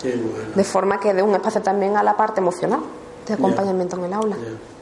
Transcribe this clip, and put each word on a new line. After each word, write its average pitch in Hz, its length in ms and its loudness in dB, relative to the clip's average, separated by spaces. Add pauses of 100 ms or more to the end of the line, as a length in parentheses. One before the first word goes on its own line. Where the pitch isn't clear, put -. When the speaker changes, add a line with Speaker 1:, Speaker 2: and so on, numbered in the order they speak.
Speaker 1:
Qué 131 140 -2
bueno. 110 400 -4
Speaker 2:
De 196 100 4
forma 196 340 0
que 208 140 2
dé 185 100 4
un 208 120 4
espacio 208 260 0
también 196 340 2
a 208 80 4
la 208 140 4
parte 214 240 2
emocional 180 400 0 (440)
de - 40 -6
Speaker 1:
Ya. 214 60 0
Speaker 2:
acompañamiento 190 600 0
en 180 80 -4
el 180 80 -6
aula. 214 240 -2
Speaker 1:
Ya. 113 200 -8 (240)